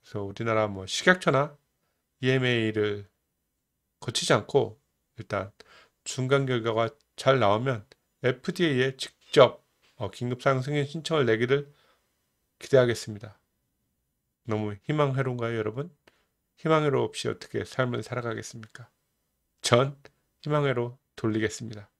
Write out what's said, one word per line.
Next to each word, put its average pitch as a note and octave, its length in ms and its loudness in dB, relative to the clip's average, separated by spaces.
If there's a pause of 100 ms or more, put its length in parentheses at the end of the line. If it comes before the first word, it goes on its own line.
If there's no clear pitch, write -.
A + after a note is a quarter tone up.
그래서 - 220 -10
우리나라 G#2+ 460 -2
뭐 F#2+ 180 -10
식약처나 D#3+ 680 2 (640)
이엠에이를 A2 880 0 (880)
거치지 - 340 -2
않고 A2+ 480 0 (380)
일단 G2+ 320 -6 (540)
중간 C3+ 420 0
결과가 A2+ 440 0 (260)
잘 C3+ 240 4
나오면 A2 440 2 (380)
에프디에이에 C3+ 760 0
직접, - 680 4 (300)
어, G2+ 140 -6
긴급 B2 300 -6
사용 C3 220 0
승인 C#3+ 240 -2
신청을 D3+ 400 -2
내기를 B2 460 0 (880)
기대하겠습니다. A2+ 800 0 (1040)
너무 G#2+ 400 -4
희망회로인가요, C3 720 -2
여러분? A2+ 380 -6 (640)
희망회로 D3+ 440 2
없이 - 260 -6
어떻게 A2+ 360 -6
삶을 A#2+ 400 -4
살아가겠습니까? A#2 840 -10 (720)
전 C3+ 380 2 (420)
희망회로 C3 560 -2 (200)
돌리겠습니다. A2 800 -6